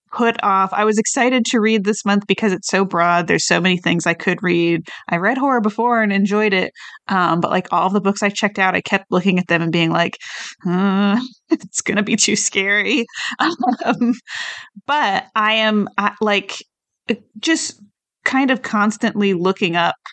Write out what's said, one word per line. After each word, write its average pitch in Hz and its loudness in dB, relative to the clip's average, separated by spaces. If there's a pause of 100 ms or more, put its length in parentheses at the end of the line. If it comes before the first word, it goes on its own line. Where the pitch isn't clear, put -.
(140)
put 233 0
off, 190 0
I 208 0
was 214 2
excited 247 0
to 240 0
read 220 2
this 214 -2
month 202 2
because 190 0
it's - -6
so 196 2
broad. 175 2
There's 165 2
so 175 2
many 180 2
things 170 -2
I 165 2
could 175 -4
read. 170 0 (220)
I 170 0
read 214 0
horror 262 2
before 226 0
and 202 2
enjoyed 202 2
it. 185 0 (380)
Um, 175 2
but, - 0
like, 180 0
all 175 2
of 285 0
the 202 2
books 196 0
I 202 0
checked 208 -2
out, 185 2
I 180 0
kept - -4
looking 185 2
at 180 -2
them 165 2
and 165 -2
being 165 2
like, 170 0 (480)
"Uh, 196 2 (160)
<laughs> - -20
it's - -4
gonna 202 -2
be 208 -2
too 208 0
scary." 202 0 (340)
<laughs> - 0 (400)
Um, 233 0 (720)
but 262 0 (100)
I 214 2
am, 214 2
I, 202 0
like, 202 0 (840)
just - -2 (420)
kind 262 2
of 254 -2
constantly 208 0
looking 180 0
up, 170 0 (180)